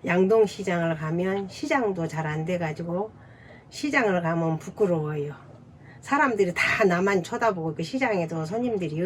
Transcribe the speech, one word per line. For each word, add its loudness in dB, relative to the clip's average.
양동시장을 2
가면 -2
시장도 -2
잘 -4
안 -4
돼가지고 -4
시장을 0
가면 0
부끄러워요. -2
사람들이 2
다 2
나만 4
쳐다보고 0
그 -6
시장에도 -2
손님들이 -2